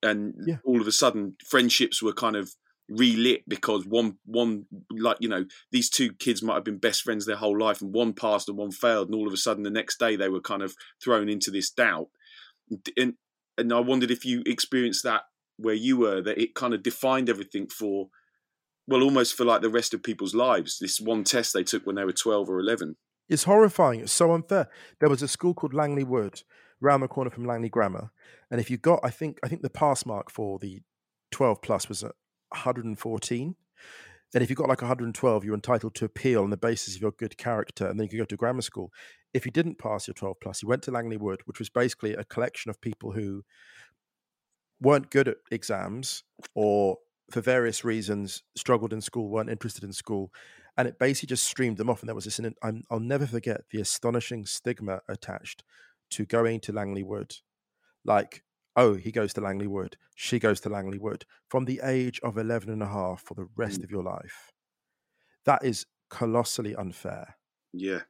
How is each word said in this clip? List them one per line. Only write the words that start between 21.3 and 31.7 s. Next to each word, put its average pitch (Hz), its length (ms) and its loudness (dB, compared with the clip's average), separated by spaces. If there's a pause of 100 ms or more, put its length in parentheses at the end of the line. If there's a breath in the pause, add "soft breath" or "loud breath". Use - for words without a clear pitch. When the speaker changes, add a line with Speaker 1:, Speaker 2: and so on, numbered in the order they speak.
Speaker 1:
they 95 120 2
took - 200 -2
when 98 120 -2
they 101 80 -2
were 95 80 0
twelve 104 360 0
or 92 120 0
eleven. 92 360 -2 (320)
Speaker 2:
It's 160 140 2
horrifying. 185 560 8
It's 113 140 -4
so 170 200 6
unfair. 170 360 2 (320 loud breath)
There 151 80 6
was 139 140 4
a 143 40 -2
school 175 280 0
called 143 200 -4
Langley 143 300 2
Wood, 120 400 -2 (360 soft breath)
round 139 220 6
the 127 60 -2
corner 131 220 -4
from 120 160 -8
Langley 117 220 -2
Grammar. 107 440 0 (360 soft breath)
And 120 120 0
if 117 100 -2
you 127 60 -2
got, 160 260 4
I 123 80 0
think, 151 320 -8
I - 60 -4
think 165 140 -6
the 135 80 -2
pass 143 360 2
mark 107 240 -6
for 98 300 -6
the 95 220 -12 (500)
twelve 117 300 2
plus - 260 -2